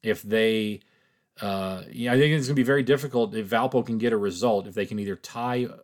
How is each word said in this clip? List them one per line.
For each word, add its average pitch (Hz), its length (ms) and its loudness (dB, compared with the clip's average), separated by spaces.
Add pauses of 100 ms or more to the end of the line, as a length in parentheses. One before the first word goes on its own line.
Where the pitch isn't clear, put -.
If 104 200 -2
they, 110 580 0 (600)
uh, 95 420 -4 (100)
yeah, 120 220 0
I 131 40 6
think 151 160 6
it's 139 120 0
gonna 139 80 0
be 135 80 2
very 139 200 4
difficult 127 520 2
if 110 140 -4
Valpo 117 360 2
can 117 140 -4
get 117 140 2
a 110 60 2
result. 101 480 0
If 95 80 -16
they 101 120 -2
can 107 120 -6
either 98 180 -4
tie 123 500 -4 (180)